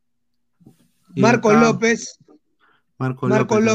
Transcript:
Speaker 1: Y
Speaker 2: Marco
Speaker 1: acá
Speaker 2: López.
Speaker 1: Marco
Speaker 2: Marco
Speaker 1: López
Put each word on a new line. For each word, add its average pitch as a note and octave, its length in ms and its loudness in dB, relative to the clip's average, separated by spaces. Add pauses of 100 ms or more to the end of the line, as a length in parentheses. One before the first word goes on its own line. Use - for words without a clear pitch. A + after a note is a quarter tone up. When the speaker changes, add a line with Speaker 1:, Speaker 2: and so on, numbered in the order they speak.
(1160)
Speaker 1:
Y - 60 -2
Speaker 2:
Marco A3+ 300 2
Speaker 1:
acá A3+ 100 4
Speaker 2:
López. A3+ 560 -2 (800)
Speaker 1:
Marco C3 300 -8
Speaker 2:
Marco G#3+ 320 0
Speaker 1:
López A3+ 160 0